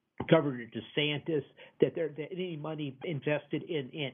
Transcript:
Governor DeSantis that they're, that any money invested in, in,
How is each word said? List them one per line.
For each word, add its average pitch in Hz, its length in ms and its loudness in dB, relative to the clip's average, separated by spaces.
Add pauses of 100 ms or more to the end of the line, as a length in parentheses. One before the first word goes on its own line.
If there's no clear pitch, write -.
(300)
Governor 139 380 4
DeSantis 147 760 0 (380)
that - 140 6
they're, 165 140 0
that 147 220 -8
any 180 240 -4
money 151 400 -4 (100)
invested 147 580 0
in, 143 260 -4
in, 139 240 -6